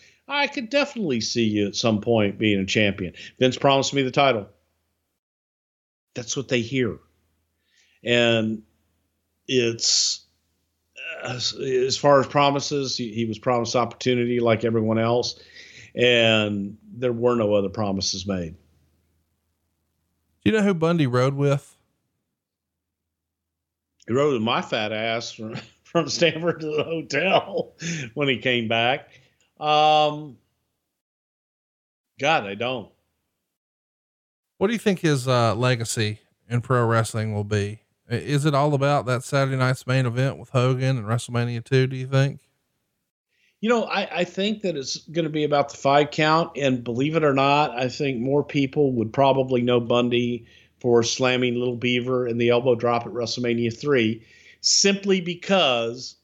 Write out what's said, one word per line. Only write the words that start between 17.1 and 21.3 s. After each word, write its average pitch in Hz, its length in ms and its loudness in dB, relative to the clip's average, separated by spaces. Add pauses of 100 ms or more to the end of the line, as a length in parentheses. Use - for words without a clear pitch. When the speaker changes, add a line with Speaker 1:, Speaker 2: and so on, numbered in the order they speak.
Speaker 1:
were 120 220 2
no 107 180 2
other 101 160 2
promises 98 580 -4
made. 87 280 -6 (1900)
Speaker 2:
Do 208 80 4
you - 0 -
know 214 100 2
who 202 120 4
Bundy 165 340 2
rode 123 260 2